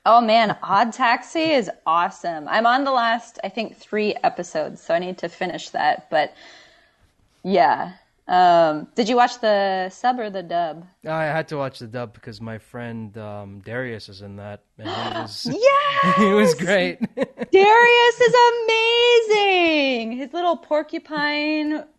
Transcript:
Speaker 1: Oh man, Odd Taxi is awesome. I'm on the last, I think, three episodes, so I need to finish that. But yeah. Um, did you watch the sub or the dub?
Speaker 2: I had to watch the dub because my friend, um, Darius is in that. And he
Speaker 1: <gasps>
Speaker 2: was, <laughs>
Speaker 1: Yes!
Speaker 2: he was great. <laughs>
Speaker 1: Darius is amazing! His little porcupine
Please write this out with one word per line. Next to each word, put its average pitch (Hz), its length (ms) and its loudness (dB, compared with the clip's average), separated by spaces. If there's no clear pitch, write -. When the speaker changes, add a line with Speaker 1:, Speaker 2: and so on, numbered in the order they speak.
Speaker 1:
Oh 226 140 8
man, 220 420 2
Odd 202 300 0
Taxi 262 580 0
is 240 180 0
awesome. 165 640 -4
I'm 214 180 0
on 254 180 2
the 269 80 -2
last, 233 500 -2
I 196 60 -6
think, 208 280 -8
three 208 460 -4
episodes, 165 580 -4
so - 140 -4
I 170 60 0
need 180 180 -10
to 175 100 -8
finish 170 420 -10
that. - 400 -2
But 151 220 -2
yeah. 175 520 2
Um, 170 640 4
did 226 140 0
you 247 80 0
watch 240 240 2
the 196 500 0
sub 247 280 -4
or 214 120 -6
the 190 140 -10
dub? 170 420 -6
Speaker 2:
I 160 180 -4
had 156 240 -4
to 156 80 -8
watch 135 240 -8
the 123 80 -14
dub 117 260 -10
because 107 260 -18
my 113 180 -12
friend, 113 600 -12
um, 104 420 -14
Darius 117 480 -10
is 101 140 -20
in 101 140 -16
that. 104 260 -16
And - 100 -14
he 359 320 -10
Speaker 1:
<gasps> - 0 -
Speaker 2:
was, - 260 -12
<laughs> 269 140 -6
Speaker 1:
Yes! 554 560 2
Speaker 2:
he - 160 2
was - 220 4
great. 180 460 -2
<laughs> - 500 -6
Speaker 1:
Darius 480 680 4
is 480 140 4
amazing! 320 840 2
His 262 200 -10
little 339 240 -2
porcupine 302 1300 -4